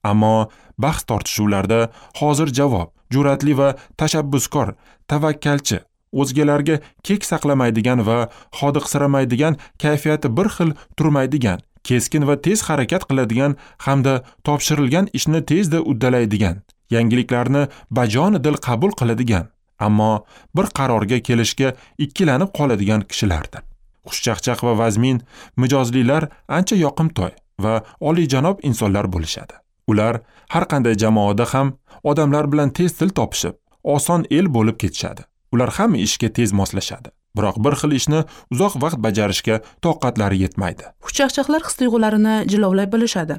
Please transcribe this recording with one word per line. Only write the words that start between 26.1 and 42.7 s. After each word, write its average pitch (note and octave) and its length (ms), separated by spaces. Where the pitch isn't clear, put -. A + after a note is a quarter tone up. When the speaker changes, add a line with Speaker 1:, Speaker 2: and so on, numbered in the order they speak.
Speaker 1:
ancha F#3 380
yoqimtoy C#3 480
va A2 120
oliyjanob D#3+ 580
insonlar G2+ 440
bo'lishadi. - 400
Ular A2 280
har F3 180
qanday A#2+ 280
jamoada G#2+ 540
ham C3+ 140
odamlar D3 480
bilan D3 260
tez F3 200
til F3 120
topishib, - 440
oson D#3+ 460
el F3 260
bo'lib A2+ 260
ketishadi. - 400
Ular A#2+ 240
hamma G3 200
ishga A2 400
tez A2+ 220
moslashadi. - 500
Biroq G#2 260
bir C#3+ 160
xil D3+ 200
ishni D3+ 200
uzoq F#3 220
vaqt D#3 220
bajarishga G#2+ 500
toqatlari G#2+ 580
yetmaydi. F2 400
Speaker 2:
Xushchaqchaqlar C#4 600
his-tuyg'ularini A3 680
jilovlay G3 420